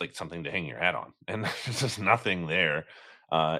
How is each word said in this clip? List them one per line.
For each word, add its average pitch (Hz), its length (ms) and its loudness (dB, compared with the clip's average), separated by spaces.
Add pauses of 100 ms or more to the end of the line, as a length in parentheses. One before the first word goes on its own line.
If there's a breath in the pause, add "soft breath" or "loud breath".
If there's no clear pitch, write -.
like, - 140 -8
something 82 280 -8
to 71 80 -6
hang 90 140 -2
your 62 140 -8
hat 85 160 2
on, - 180 -8 (140)
and 113 180 -2
<laughs> - 200 -6
there's 120 140 -4
just 123 200 -2
nothing 95 480 2
there. 80 380 2 (460 loud breath)
Uh, 80 280 4